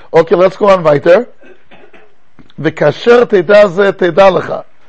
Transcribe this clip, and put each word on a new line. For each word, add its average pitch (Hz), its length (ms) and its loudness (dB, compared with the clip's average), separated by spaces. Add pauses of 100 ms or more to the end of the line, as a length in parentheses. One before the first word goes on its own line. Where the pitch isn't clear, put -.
(120)
Okay, 165 220 0
let's 185 220 0
go 202 140 0
on 185 120 0
weiter. 170 460 0 (1300)
"וכאשר 160 640 0
תדע 202 420 2
זה, 180 260 -2
תדע 185 380 0
לך. 156 240 -4 (340)